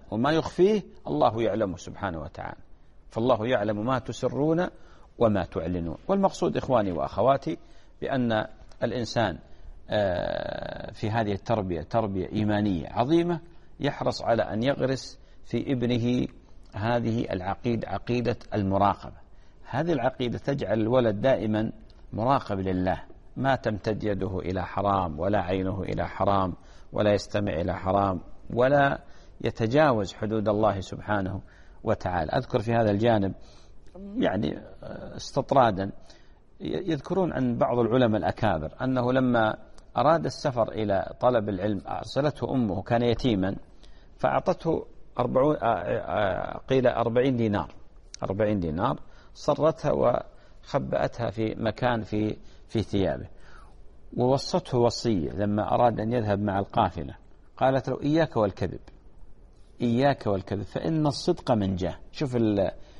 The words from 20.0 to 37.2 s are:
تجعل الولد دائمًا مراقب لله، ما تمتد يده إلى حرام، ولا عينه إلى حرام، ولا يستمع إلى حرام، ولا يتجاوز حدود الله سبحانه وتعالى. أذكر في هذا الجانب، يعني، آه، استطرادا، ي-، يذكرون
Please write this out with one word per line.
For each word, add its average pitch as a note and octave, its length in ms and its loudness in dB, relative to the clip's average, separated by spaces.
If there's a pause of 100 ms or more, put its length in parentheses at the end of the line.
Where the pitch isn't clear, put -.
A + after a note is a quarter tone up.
تجعل A2+ 420 -2
الولد A2 400 4
دائمًا A2 520 2 (400)
مراقب A#2 460 0
لله، F#2 440 0 (340)
ما C3 200 2
تمتد G#2+ 480 -2
يده G2 340 -2
إلى F#2 240 -4
حرام، F#2+ 580 0
ولا G2+ 200 2
عينه F#2 420 -2
إلى F2 260 -2
حرام، F#2+ 460 2 (380)
ولا G#2 200 4
يستمع G2+ 400 0
إلى F2+ 240 -2
حرام، F#2+ 440 0 (300)
ولا C#3 480 4 (420)
يتجاوز A#2 720 2
حدود G#2+ 340 -2
الله G#2 320 2
سبحانه F#2+ 600 -4 (440)
وتعالى. F2+ 480 0
أذكر B2+ 260 0
في A2+ 160 0
هذا A2+ 160 4
الجانب، G2+ 440 4 (840)
يعني، - 420 0
آه، - 580 -14
استطرادا، A#2+ 680 2 (760)
ي-، - 320 -4
يذكرون F3 400 0